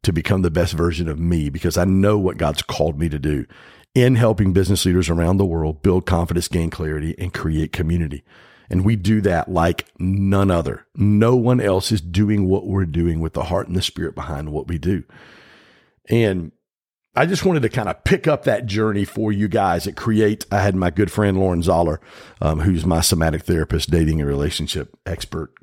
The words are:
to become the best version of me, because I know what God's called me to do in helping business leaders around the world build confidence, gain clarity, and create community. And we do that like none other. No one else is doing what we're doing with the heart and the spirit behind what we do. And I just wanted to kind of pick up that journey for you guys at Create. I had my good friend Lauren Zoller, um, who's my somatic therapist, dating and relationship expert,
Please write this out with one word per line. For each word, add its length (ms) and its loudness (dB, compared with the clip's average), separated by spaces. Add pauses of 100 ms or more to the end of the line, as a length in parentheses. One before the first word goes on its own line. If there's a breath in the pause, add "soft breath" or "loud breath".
to 120 0
become 260 0
the 100 2
best 220 0
version 360 -2
of 120 -6
me, 300 0
because 260 -4
I 80 2
know 340 4
what 200 -2
God's 240 -2
called 360 -2
me 120 0
to 80 -4
do 260 -2 (500 loud breath)
in 220 4
helping 380 4
business 320 2
leaders 240 2
around 260 2
the 80 2
world 380 -2
build 240 2
confidence, 420 -2
gain 220 -2
clarity, 480 -6
and 160 -8
create 380 -2
community. 520 -2 (460 loud breath)
And 120 0
we 140 4
do 240 2
that 300 0
like 360 0 (120)
none 520 2
other. 360 -2 (100)
No 400 4
one 240 2
else 320 0
is 80 2
doing 480 0
what 180 0
we're 200 0
doing 340 0
with 140 -4
the 100 -4
heart 220 -2
and 100 -4
the 60 -2
spirit 320 -6
behind 380 -8
what 160 -6
we 100 -4
do. 260 -4 (1040 loud breath)
And 420 0 (640)
I 100 2
just 180 -2
wanted 180 2
to 60 2
kind 200 -4
of 140 -6
pick 240 0
up 160 0
that 240 0
journey 380 -2
for 260 -4
you 160 0
guys 400 0
at 80 -8
Create. 560 0
I 120 0
had 120 2
my 160 0
good 220 0
friend 260 2
Lauren 240 0
Zoller, 380 2 (400 loud breath)
um, 200 0
who's 240 0
my 180 2
somatic 400 0
therapist, 460 -2
dating 320 2
and 80 -2
relationship 680 -4 (100)
expert, 460 -10 (100)